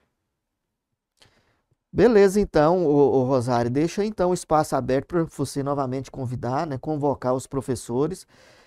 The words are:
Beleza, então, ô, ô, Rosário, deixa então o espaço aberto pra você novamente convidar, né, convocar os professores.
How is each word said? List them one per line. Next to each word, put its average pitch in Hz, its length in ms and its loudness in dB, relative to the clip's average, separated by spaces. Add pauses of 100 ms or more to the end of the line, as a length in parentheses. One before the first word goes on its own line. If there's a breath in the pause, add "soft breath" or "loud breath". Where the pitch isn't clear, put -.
(1900 soft breath)
Beleza, 202 520 4
então, 170 440 2
ô, 143 340 4
ô, 127 40 2
Rosário, 123 480 0
deixa 165 320 -2
então 190 280 -2
o - 20 0
espaço 156 420 0
aberto 131 320 -2
pra 170 160 -2
você 143 400 -6
novamente 135 480 -4
convidar, 127 560 -6
né, 135 100 -8
convocar 139 560 -2
os 127 140 -6
professores. 135 800 -4 (400 soft breath)